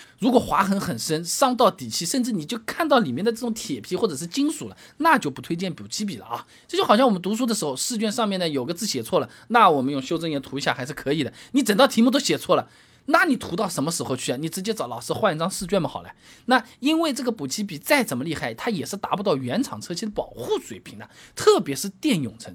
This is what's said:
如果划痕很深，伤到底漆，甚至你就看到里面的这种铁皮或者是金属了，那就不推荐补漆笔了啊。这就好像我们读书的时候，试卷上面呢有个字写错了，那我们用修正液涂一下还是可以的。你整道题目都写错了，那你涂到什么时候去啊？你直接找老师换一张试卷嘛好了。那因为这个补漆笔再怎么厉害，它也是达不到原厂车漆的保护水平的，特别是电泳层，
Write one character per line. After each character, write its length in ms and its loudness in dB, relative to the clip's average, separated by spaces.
如 100 4
果 80 6
划 240 2
痕 160 2
很 180 -4
深， 280 -2
伤 320 2
到 120 6
底 200 -2
漆， 180 -4
甚 160 0
至 80 0
你 140 -2
就 140 -6
看 280 -4
到 140 6
里 100 0
面 140 -2
的 80 2
这 60 -8
种 140 -4
铁 280 -6
皮 160 -6
或 100 0
者 80 -2
是 120 -6
金 260 0
属 160 -8
了， 80 -14
那 200 4
就 120 -2
不 120 -12
推 140 -4
荐 180 -4
补 140 -14
漆 160 -6
笔 140 -6
了 80 -16
啊。 200 -8
这 80 -4
就 80 2
好 120 6
像 80 6
我 60 6
们 100 0
读 140 -2
书 100 -2
的 80 0
时 120 -2
候， 100 -2
试 240 -4
卷 140 0
上 160 0
面 100 -2
呢 100 0
有 160 0
个 80 -4
字 140 -4
写 160 -2
错 160 0
了， 100 0
那 200 8
我 140 6
们 80 0
用 100 -2
修 160 -2
正 140 -2
液 80 -2
涂 200 -8
一 20 -4
下 120 0
还 140 -4
是 60 -10
可 200 -4
以 120 0
的。 80 -6
你 100 2
整 140 2
道 120 6
题 140 4
目 80 6
都 80 2
写 180 0
错 180 2
了， 140 0
那 180 4
你 120 2
涂 200 -6
到 100 0
什 160 -4
么 80 0
时 140 -4
候 100 -2
去 160 -4
啊？ 80 -2
你 120 -4
直 100 -8
接 140 -4
找 120 -6
老 140 -8
师 140 -6
换 200 2
一 40 -4
张 120 -2
试 160 -8
卷 140 2
嘛 80 -2
好 140 -8
了。 80 -16
那 160 4
因 200 2
为 120 2
这 120 -4
个 80 0
补 160 -6
漆 160 -4
笔 140 -8
再 260 2
怎 120 -2
么 60 -4
厉 120 -4
害， 180 -4
它 180 -4
也 140 -2
是 120 -6
达 200 -2
不 60 -6
到 140 2
原 260 -2
厂 180 -6
车 140 -8
漆 100 -6
的 80 -6
保 140 -4
护 340 -4
水 180 -14
平 200 -18
的， 100 -16
特 240 6
别 160 -2
是 140 -6
电 340 0
泳 160 -8
层， 160 -16